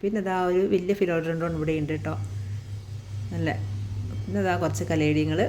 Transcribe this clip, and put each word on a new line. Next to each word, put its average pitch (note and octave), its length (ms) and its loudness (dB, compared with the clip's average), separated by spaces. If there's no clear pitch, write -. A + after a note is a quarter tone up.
പിന്നെ G#3 220 0
ഇതാ F#3 140 0
ഒരു F#3 100 6
വലിയ F3+ 280 2
ഫിലോഡൻഡ്രോൺ E3 580 2
ഇവിടെ D#3 220 0
ഉണ്ട് D3+ 120 0
കേട്ടോ, D#3 200 -2
നല്ല. E3 160 0
പിന്നെ G3+ 220 -2
ഇതാ F3+ 80 2
കുറച്ച് D#3+ 280 0
കലേഡിയങ്ങൾ. D#3 580 4